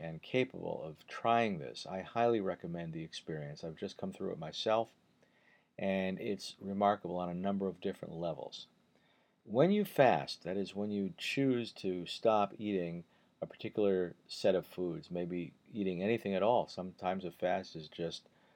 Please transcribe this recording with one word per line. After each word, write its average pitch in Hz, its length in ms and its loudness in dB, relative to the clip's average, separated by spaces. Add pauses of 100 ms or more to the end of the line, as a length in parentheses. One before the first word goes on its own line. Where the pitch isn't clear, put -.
and 80 220 -8
capable 87 600 -2
of 78 240 -12
trying 117 520 2
this, 64 280 -10
I 95 140 -6
highly 117 380 4
recommend 85 540 -4
the 80 100 -6
experience. 76 600 -8
I've 80 140 -8
just 98 200 -8
come 95 140 -6
through 95 200 -6
it 87 80 -8
myself, 110 500 2 (920)
and 95 380 0
it's 101 400 -6
remarkable 98 560 2
on 90 140 -2
a 87 40 -4
number 95 320 0
of 87 140 -4
different 95 340 -6
levels. 82 540 -6 (800)
When 131 260 6
you 208 140 4
fast, 98 580 4
that 92 140 -2
is, 95 180 -2
when 104 160 -2
you 98 260 0
choose 127 540 0
to 90 340 -4
stop 104 540 2
eating 87 460 -2 (360)
a 82 40 -4
particular 98 680 0 (140)
set - 280 2
of 85 100 0
foods, 85 440 -4
maybe 87 440 -4 (200)
eating 95 300 -2
anything 104 320 0
at 92 80 2
all. 107 240 4
Sometimes 92 560 -4
a 85 80 -6
fast 92 460 -2
is 78 100 -12
just, 82 360 -6 (320)